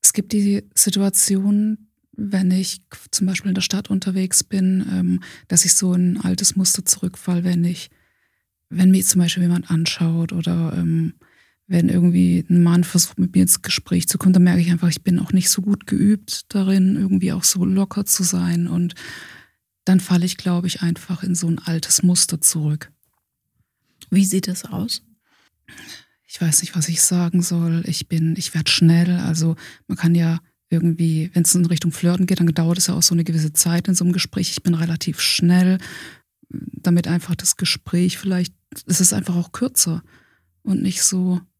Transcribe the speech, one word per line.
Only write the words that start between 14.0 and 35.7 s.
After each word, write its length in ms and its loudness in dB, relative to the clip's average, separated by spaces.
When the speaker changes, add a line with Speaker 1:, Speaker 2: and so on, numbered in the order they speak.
Speaker 1:
zu 80 -4
kommen, 160 4
dann 100 6
merke 160 4
ich 120 2
einfach, 180 2
ich 140 -6
bin 160 2
auch 120 -4
nicht 180 2
so 120 0
gut 260 -2
geübt 680 -2
darin, 440 2
irgendwie 340 0
auch 140 -4
so 180 0
locker 420 0
zu 180 -2
sein. 440 0
Und 260 -2
dann 160 4
falle 240 0
ich, 100 -4
glaub 300 -2
ich, 160 -6
einfach 420 -4
in 100 -2
so 140 -2
ein 120 -2
altes 440 -2
Muster 380 2
zurück. 500 -2
Speaker 2:
Wie 160 4
sieht 240 -2
das 160 -8
aus? 360 -6
Speaker 1:
Ich 140 -10
weiß 200 2
nicht, 140 -10
was 140 -2
ich 120 -2
sagen 400 2
soll. 440 0
Ich 240 -6
bin, 280 0
ich 160 -8
werd 140 -2
schnell. 520 4
Also 360 -2
man 100 -4
kann 160 2
ja 260 2
irgendwie, 640 0
wenn's 220 2
in 100 2
Richtung 280 0
Flirten 320 0
geht, 160 0
dann 60 4
dauert 320 0
es 80 0
ja 80 -2
auch 80 0
so 120 2
eine 80 2
gewisse 300 -2
Zeit 340 0
in 80 2
so 80 0
einem 100 2
Gespräch. 380 -4
Ich 120 -8
bin 100 0
relativ 480 -4
schnell, 560 4